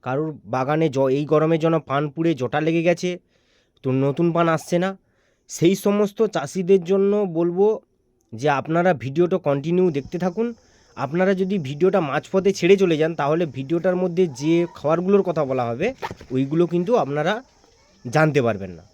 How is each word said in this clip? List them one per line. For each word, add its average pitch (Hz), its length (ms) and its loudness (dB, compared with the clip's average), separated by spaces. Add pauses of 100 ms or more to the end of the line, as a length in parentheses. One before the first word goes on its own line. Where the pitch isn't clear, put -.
কারুর 143 260 -4 (160)
বাগানে 131 440 0
জ-, 135 280 2
এই 147 80 -2
গরমের 156 340 2
জন্য 165 180 2 (120)
পান 143 140 0 (100)
পুড়ে 165 200 0
জটা 131 280 -2
লেগে 165 260 0
গেছে, 175 220 0 (720)
তো - 80 -2
নতুন 139 400 2
পান 170 180 2
আসছে 160 300 -2
না, 185 100 -2 (600)
সেই 180 260 2
সমস্ত 202 440 0 (160)
চাষিদের 180 480 0
জন্য 196 280 2 (260)
বলবো 175 300 2 (680)
যে 117 160 -4
আপনারা 160 440 2
ভিডিওটা 151 440 0
কন্টিনিউ 165 540 0
দেখতে 143 280 -6
থাকুন। 185 280 -2 (500)
আপনারা 170 360 0
যদি 190 220 0 (120)
ভিডিওটা 180 340 2
মাঝপথে 165 520 0
ছেড়ে 190 240 4
চলে 180 200 2
যান, 156 180 2
তাহলে 156 300 0
ভিডিওটার 160 500 -2
মধ্যে 180 320 0
যে 143 260 -2 (220)
খাবারগুলোর 180 480 2
কথা 165 220 -2
বলা 131 240 -2
হবে, 127 180 -4 (440)
ওইগুলো 139 360 0
কিন্তু 175 240 -2 (120)
আপনারা 151 300 -2 (720)
জানতে 147 360 2
পারবেন 98 360 -2
না। 82 60 -20 (100)